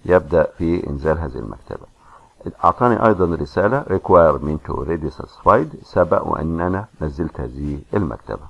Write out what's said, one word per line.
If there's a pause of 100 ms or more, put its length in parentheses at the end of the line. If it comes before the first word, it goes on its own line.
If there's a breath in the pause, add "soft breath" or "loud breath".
يبدأ
في
انزال
هذه
المكتبة. (800 soft breath)
اعطاني
ايضا
رسالة
requirement
already
satisfied،
سبق
وان
انا (160)
نزلت
هذه (120)
المكتبة.